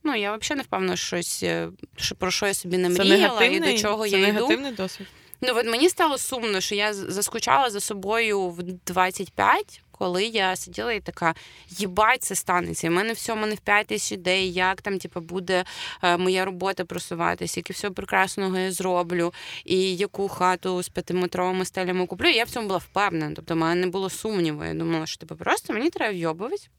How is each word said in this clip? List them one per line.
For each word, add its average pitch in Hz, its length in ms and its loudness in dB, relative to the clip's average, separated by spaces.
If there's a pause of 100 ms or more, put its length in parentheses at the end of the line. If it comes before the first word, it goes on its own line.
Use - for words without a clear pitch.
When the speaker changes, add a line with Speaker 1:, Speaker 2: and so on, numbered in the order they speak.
Speaker 1:
Ну, 294 120 -2
я 208 200 -2
взагалі 285 220 -4
не 269 40 -6
впевнена, 190 340 -2
щось, - 460 -4
е, - 260 -2 (280)
що, - 180 -4
про 185 160 -2
що 208 160 0
я 196 80 0
собі 180 240 -2
не 180 160 2
Speaker 2:
Це 196 80 2
Speaker 1:
мріяла 302 140 8
і 349 120 8
до 247 60 2 (200)
Speaker 2:
негативний, 302 280 2
Speaker 1:
чого 214 260 0
Speaker 2:
це 196 100 4
Speaker 1:
я 196 100 6
йду. 208 60 4
Speaker 2:
негативний 247 380 2
досвід? 190 340 -8 (340)
Speaker 1:
Ну, 254 160 2
от 233 100 2
мені 240 220 4
стало 311 300 2
сумно, 220 420 -2
що 208 140 -4
я 208 200 0
з-, 196 180 -8
заскучала 233 580 2
за 202 100 -6
собою 202 680 0
в 175 140 -8
двадцять 185 680 -2
п'ять, 254 480 2 (100)
коли 185 340 -2
я 196 320 0
сиділа 214 360 -6
і 208 80 -4
така: 165 340 -2 (340)
«Єбать, 208 540 2
це - 120 -4
станеться. 175 520 0
І 165 40 2
в - 20 2
мене 208 200 0
все, - 200 -6
в 226 40 -2
мене 214 180 -2
в - 40 -8
п'ять 208 280 4
тисяч 208 260 -4
ідей, 185 400 0
як 185 300 0
там, 196 160 -4
типу, 180 220 -8
буде, 180 440 -2 (380)
е, 175 140 4
моя 185 280 2
робота 185 400 -4
просуватись, 170 720 -4
яке 175 160 -8
всього 190 220 -6
прекрасного 190 640 2
я 185 140 0
зроблю, 175 600 0 (300)
і 185 320 2
яку 196 320 -2
хату 185 540 0
з - 60 -8
п'ятиметровими 180 760 -2
стелями 180 420 -2
куплю». 208 220 0
Я 233 160 4
в 233 60 -8
цьому 233 160 -4
була 190 120 0
впевнена, 165 580 -2
тобто 160 180 -6
в - 20 2
мене 165 240 2
не 185 60 2
було 185 240 -2
сумніву. 165 540 -2
Я 165 100 -4
думала, 165 320 -2
що, - 120 -10
типу, 160 180 -14
просто 302 360 -2
мені 247 180 -2
треба 220 220 -4
вйобуватись. 180 560 -4 (100)